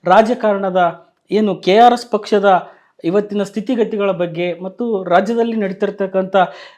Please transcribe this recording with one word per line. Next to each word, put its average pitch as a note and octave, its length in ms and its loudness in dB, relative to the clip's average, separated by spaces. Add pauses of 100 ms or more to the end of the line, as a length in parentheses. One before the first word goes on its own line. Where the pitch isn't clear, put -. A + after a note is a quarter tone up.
ರಾಜಕಾರಣದ G3 1000 0 (260)
ಏನು G3+ 240 0
ಕೆ F#3 220 2
ಆರ್ A#3+ 160 8
ಎಸ್ A#3+ 180 -8
ಪಕ್ಷದ G3+ 580 2 (340)
ಇವತ್ತಿನ G3+ 400 -2
ಸ್ಥಿತಿಗತಿಗಳ G#3 680 -4
ಬಗ್ಗೆ F3 480 -4
ಮತ್ತು F#3+ 440 -6
ರಾಜ್ಯದಲ್ಲಿ A3+ 520 0
ನಡೀತಿರ್ತಕ್ಕಂಥ G3 800 -4 (420)